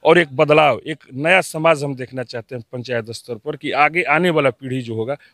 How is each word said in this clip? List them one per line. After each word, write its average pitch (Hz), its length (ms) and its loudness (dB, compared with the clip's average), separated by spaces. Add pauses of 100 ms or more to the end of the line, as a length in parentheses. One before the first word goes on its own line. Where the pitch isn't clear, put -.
और 165 140 6
एक 170 180 4
बदलाव, 147 520 4
एक 156 100 -6 (160)
नया 165 280 2
समाज 156 420 0
हम 143 120 -4
देखना 127 280 -8
चाहते 120 320 -12
हैं 113 160 -12
पंचायत 117 400 -6
स्तर 117 240 -12
पर, 147 200 -10
कि 143 160 -8
आगे 151 320 2
आने 165 260 2
वाला 151 200 2
पीढ़ी 131 320 -6
जो 113 140 -8
होगा, 117 220 -6 (160)